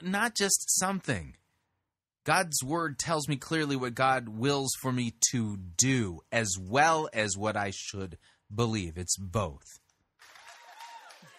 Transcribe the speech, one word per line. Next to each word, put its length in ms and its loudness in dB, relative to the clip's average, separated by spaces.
not 340 0
just 420 2
something. 580 -2
God's 400 0
word 360 -2
tells 280 -2
me 80 0
clearly 400 0
what 200 -2
God 340 2
wills 400 0
for 120 -2
me 240 -2
to 260 0
do, 600 2
as 280 2
well 540 4
as 220 0
what 220 -2
I 160 -2
should 460 -10
believe. 420 0
It's 220 -4
both. 480 -4